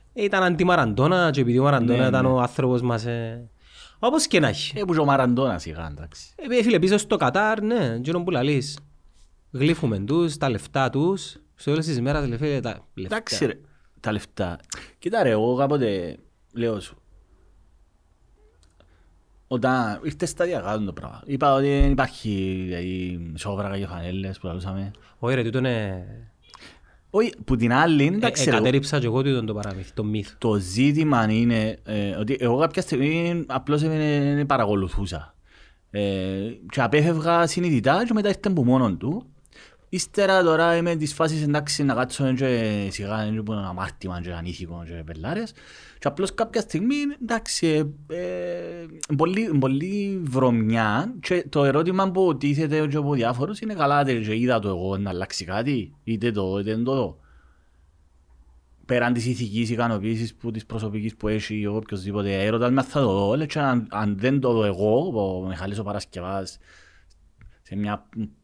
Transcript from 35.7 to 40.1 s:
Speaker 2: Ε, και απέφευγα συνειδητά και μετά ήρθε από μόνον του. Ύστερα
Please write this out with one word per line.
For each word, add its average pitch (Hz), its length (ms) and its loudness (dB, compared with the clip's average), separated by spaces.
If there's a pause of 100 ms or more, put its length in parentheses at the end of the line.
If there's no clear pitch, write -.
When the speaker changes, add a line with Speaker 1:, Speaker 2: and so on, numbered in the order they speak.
Speaker 2:
Ε, 98 600 -2 (200)
και 139 120 -2
απέφευγα 160 640 2
συνειδητά 160 600 2
και 240 80 -2
μετά 208 140 2
ήρθε 190 160 -2
από 175 200 2
μόνον 120 340 4
του. 175 280 -6 (640)
Ύστερα 190 520 2